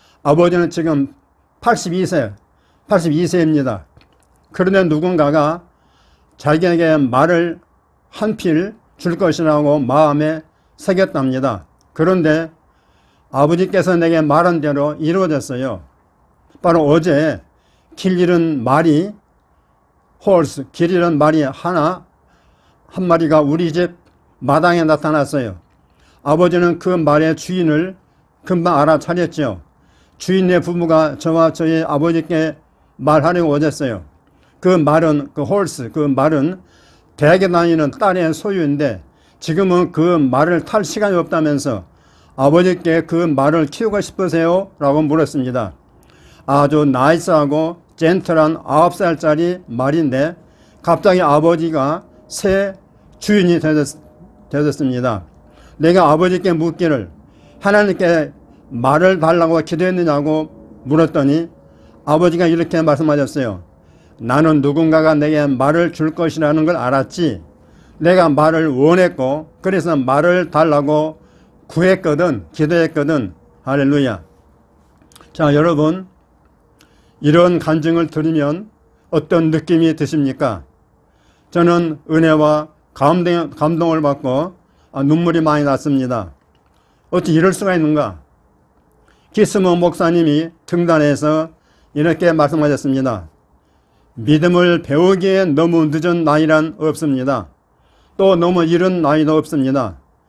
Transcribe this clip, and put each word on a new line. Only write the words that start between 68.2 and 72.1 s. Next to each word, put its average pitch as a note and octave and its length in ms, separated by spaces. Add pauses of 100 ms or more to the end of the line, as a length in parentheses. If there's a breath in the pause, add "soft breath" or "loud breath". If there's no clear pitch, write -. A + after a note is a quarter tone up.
말을 D#3 400
원했고 D3+ 800 (100)
그래서 F3 340
말을 D#3 560
달라고 D3+ 680 (480 soft breath)
구했거든, E3+ 840